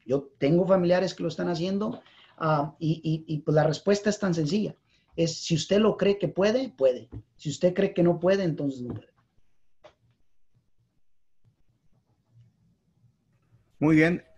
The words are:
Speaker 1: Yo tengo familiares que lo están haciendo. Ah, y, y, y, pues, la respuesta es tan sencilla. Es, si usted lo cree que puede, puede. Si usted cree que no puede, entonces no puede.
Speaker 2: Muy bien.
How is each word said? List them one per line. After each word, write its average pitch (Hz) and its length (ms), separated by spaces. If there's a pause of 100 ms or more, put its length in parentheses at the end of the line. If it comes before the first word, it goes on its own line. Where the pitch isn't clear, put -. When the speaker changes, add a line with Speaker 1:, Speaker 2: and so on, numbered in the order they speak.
Speaker 1:
Yo 131 320
tengo 165 280
familiares 180 480
que - 80
lo 170 60
están 175 200
haciendo. 196 520 (380)
Ah, 156 400
y, 160 240
y, 160 320
y, 147 40
pues, 151 160
la 151 120
respuesta 202 420
es 202 100
tan 190 160
sencilla. 160 400 (420)
Es, 165 200
si - 200
usted 190 240
lo 214 160
cree 202 200
que 170 120
puede, 220 420
puede. 123 400 (260)
Si - 140
usted 180 240
cree 196 180
que 175 120
no 170 160
puede, 196 240
entonces 143 360
no 120 140
puede. - 160 (4000)
Speaker 2:
Muy 156 180
bien. 165 280 (140)